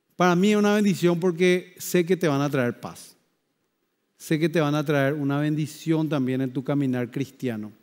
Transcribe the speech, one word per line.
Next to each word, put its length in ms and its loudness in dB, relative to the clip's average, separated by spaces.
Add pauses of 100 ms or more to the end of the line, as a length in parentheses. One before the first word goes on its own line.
(160)
para 180 4
mí 160 4
es 60 4
una 180 4
bendición 460 2
porque 580 0
sé 260 0
que 120 2
te 100 -2
van 140 2
a 100 0
traer 300 -2
paz. 340 -16 (1000)
Sé 220 -4
que 100 0
te 120 0
van 140 0
a 100 -2
traer 280 2
una 260 -2
bendición 680 -2
también 320 -2
en 120 -4
tu 120 -6
caminar 460 -2
cristiano. 600 -8 (120)